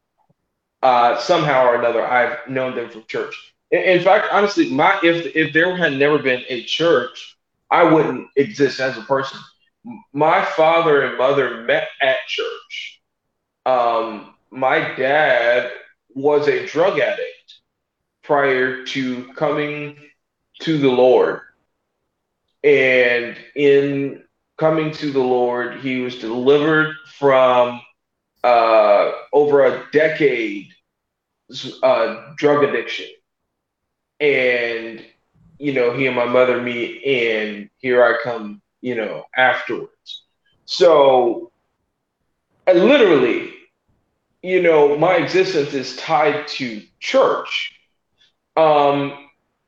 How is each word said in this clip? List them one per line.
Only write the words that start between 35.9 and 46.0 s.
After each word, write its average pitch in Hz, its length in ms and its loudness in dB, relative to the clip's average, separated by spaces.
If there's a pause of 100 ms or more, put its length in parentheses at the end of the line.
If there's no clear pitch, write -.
he 135 140 -2
and 123 100 -2
my 120 80 0
mother 123 360 2
meet, 120 440 -8
and 110 760 -4
here 123 240 2
I 117 200 2
come, 107 380 -10 (200)
you 123 160 -8
know, 95 280 -8 (120)
afterwards. - 880 -4 (400)
So, 135 880 2 (1120)
I 185 60 6
literally, 175 840 4 (880)
you 180 180 0
know, 151 380 4
my 180 180 2
existence 156 560 -2
is 131 240 -8
tied 151 520 -2